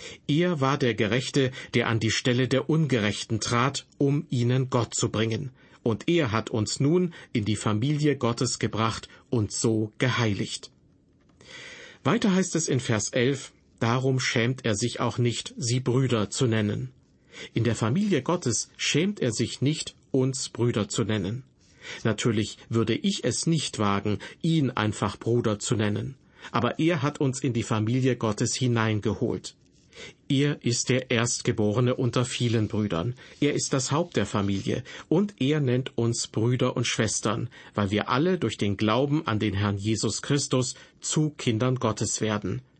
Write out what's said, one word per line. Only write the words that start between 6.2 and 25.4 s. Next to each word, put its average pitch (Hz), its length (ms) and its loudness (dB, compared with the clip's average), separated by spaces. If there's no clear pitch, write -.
hat 110 200 0
uns 107 280 -2
nun 165 340 2
in 107 120 0
die 104 120 0
Familie 139 600 0
Gottes 120 440 -2
gebracht 110 480 -2
und 107 200 0
so 110 480 0
geheiligt. 110 720 -2
Weiter 196 300 4
heißt 185 200 2
es 160 140 0
in 139 100 0
Vers 113 300 0
elf, 127 440 -2
„Darum 131 400 2
schämt 127 440 0
er 110 120 2
sich 120 240 -2
auch 117 180 0
nicht, 120 380 -2
sie 127 240 -2
Brüder 123 500 0
zu - 160 0
nennen.“ 110 440 0
In 117 120 0
der 117 100 2
Familie 151 480 0
Gottes 160 540 -2
schämt 196 420 0
er 120 140 0
sich - 280 -4
nicht, 151 360 -2
uns 135 380 0
Brüder 117 380 0
zu - 140 -2
nennen. 107 400 -2
Natürlich 110 540 0
würde 113 260 0
ich - 300 -2
es 123 220 -2
nicht 160 340 0
wagen, 101 380 2
ihn 160 300 2
einfach 104 480 -2
Bruder 113 400 0